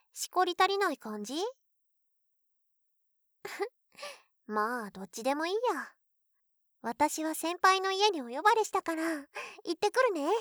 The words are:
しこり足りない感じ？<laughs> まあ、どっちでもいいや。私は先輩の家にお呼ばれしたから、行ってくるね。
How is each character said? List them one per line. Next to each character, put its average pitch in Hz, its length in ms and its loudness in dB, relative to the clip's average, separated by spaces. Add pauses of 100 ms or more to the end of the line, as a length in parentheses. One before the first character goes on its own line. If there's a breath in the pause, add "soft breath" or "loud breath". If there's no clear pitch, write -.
(140)
し - 160 -8
こ 359 160 2
り 349 120 -2
足 381 120 6
り 392 80 0
な 381 140 2
い 262 60 -6
感 214 280 -8
じ？ 262 100 -8 (2000)
<laughs> - 280 -8 (760 loud breath)
ま 214 380 -2
あ、 190 60 -12
ど 190 100 -14
っ 196 100 -10
ち 226 120 -12
で 269 120 0
も 311 100 -2
い 359 60 -4
い - 20 0 (200)
や。 254 180 -8 (920)
私 294 440 0
は 320 100 -2
先 339 260 -4
輩 381 200 6
の 381 100 0
家 403 200 4
に 320 100 -4
お 233 80 -10
呼 262 120 -6
ば 415 140 6
れ 427 80 4
し - 80 -4
た - 100 0
か 330 140 -4
ら、 320 80 -2
行 311 220 -4 (460 loud breath)
っ 320 40 -2
て 415 160 0
く 494 120 4
る 453 100 2
ね。 302 160 -2 (120)